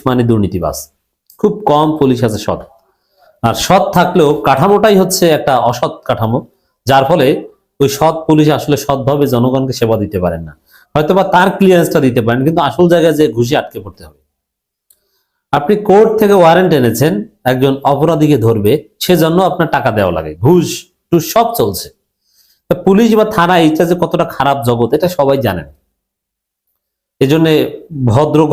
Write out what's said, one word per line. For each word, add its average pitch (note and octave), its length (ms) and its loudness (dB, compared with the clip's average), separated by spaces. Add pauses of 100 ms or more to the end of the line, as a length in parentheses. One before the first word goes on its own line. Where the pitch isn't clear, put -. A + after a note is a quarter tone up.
মানে B2+ 240 0
দুর্নীতিবাজ। F#2 480 -2 (640)
খুব G#3 140 0 (160)
কম D3+ 180 2 (120)
পুলিশ B2+ 280 0
আছে G#2 180 -6
সৎ। E2+ 160 -4 (840)
আর A2+ 120 -2 (100)
সৎ F3+ 180 2 (140)
থাকলেও F3 320 2 (180)
কাঠামোটাই G3+ 540 2
হচ্ছে F3+ 220 -2 (140)
একটা C#3+ 160 -2 (160)
অসৎ C#3 240 -4 (140)
কাঠামো, A2+ 320 -2 (480)
যার C3+ 220 4
ফলে D#3 180 2 (520)
ওই C#3 180 2
সৎ D#3+ 180 0 (120)
পুলিশ D3+ 200 4 (100)
আসলে C#3+ 280 -2
সৎভাবে C#3 480 -2
জনগণকে B2+ 460 -2
সেবা A2+ 240 0
দিতে G2 200 -6
পারেন E2+ 240 -4
না। D#2 60 -20 (420)
হয়তোবা D#3 280 0 (100)
তার F3+ 140 2 (100)
ক্লিয়ারেন্সটা F3 480 2
দিতে B2+ 200 0
পারেন, A#2+ 220 -2
কিন্তু E3 200 -2
আসল F3 260 0
জায়গায় D#3+ 260 2
যে D3+ 60 4 (100)
ঘুষে A#2+ 220 -2
আটকে - 280 -8
পড়তে F2+ 220 -20
হবে। D2+ 140 -20 (1300)
আপনি D3 200 0 (160)
কোর্ট G#3 200 6 (120)
থেকে G3+ 200 4
ওয়ারেন্ট E3+ 380 4
এনেছেন B2 340 0 (380)
একজন C3+ 220 0 (200)
অপরাধীকে D3+ 520 2
ধরবে, G#2+ 260 0 (340)
সেজন্য E3 320 2 (120)
আপনার E3 260 -2
টাকা C3+ 220 -2
দেওয়া F#2+ 200 0
লাগে, D#2 140 -8 (140)
ঘুষ E3 200 4 (440)
টুস E3 140 0 (100)
সব A3+ 140 2 (120)
চলছে। G2+ 280 -4 (840)
তা - 40 -4 (140)
পুলিশ G#3 220 4 (100)
বা G#3+ 60 2 (100)
থানা, F3 200 2 (100)
এইটা D#3 240 0
যে F3 140 0
কতটা E3+ 220 -2 (100)
খারাপ C3+ 220 -2 (100)
জগৎ, A#2 300 0
এটা F3 100 -4 (100)
সবাই C#3 200 0 (100)
জানেন। F2 200 -6 (1500)
এজন্য D#3+ 260 2 (640)
ভদ্র D3+ 280 2 (140)